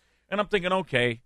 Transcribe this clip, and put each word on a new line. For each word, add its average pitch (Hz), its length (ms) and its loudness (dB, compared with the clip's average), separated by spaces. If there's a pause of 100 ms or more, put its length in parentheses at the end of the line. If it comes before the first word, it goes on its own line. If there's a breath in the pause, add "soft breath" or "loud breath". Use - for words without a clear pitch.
(300)
And 196 100 -4
I'm 208 80 0
thinking, 180 240 0
Okay 123 540 0